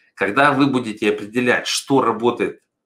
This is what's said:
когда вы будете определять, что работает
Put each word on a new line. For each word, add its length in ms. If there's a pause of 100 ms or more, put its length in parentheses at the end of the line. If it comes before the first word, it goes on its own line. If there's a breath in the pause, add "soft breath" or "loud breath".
(160)
когда 360
вы 140
будете 460
определять, 560
что 340
работает 600 (240)